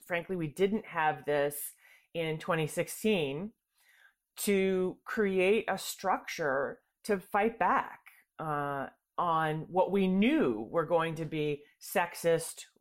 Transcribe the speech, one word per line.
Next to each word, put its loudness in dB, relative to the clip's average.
frankly, -4
we -2
didn't 0
have 0
this 0
in -2
twenty 0
sixteen, -2
to 0
create 2
a -2
structure -2
to 0
fight 0
back, 0
uh, -4
on 0
what 2
we 4
knew 2
were 0
going 2
to -4
be -2
sexist, 0